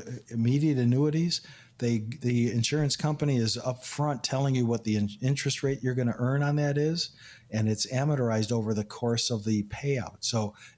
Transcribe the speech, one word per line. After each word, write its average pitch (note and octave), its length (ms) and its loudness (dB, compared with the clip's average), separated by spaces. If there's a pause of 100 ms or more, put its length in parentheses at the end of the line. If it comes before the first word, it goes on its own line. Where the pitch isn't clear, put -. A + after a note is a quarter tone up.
(280)
immediate B2+ 500 2
annuities, D3 640 2 (380)
they, A#2+ 200 2
the A#2 540 0
insurance C#3+ 420 2
company D3 420 0
is A2+ 200 0
upfront B2+ 680 -4
telling C3+ 320 0
you B2 120 2
what A2+ 180 0
the G#2+ 100 2
in-, G#2 160 2 (100)
interest C#3 440 -2
rate C#3 180 0
you're B2+ 140 0
gonna A#2+ 220 2
earn C3+ 260 2
on D3 120 2
that D3 220 0
is, D#3+ 320 0 (400)
and A2 180 0
it's A2 240 0
amortized A#2+ 600 0
over A2 200 0
the G#2 120 0
course A#2 460 -2
of G#2+ 140 -4
the G#2+ 200 0
payout. C3 560 -6
So G#2+ 340 -2 (240)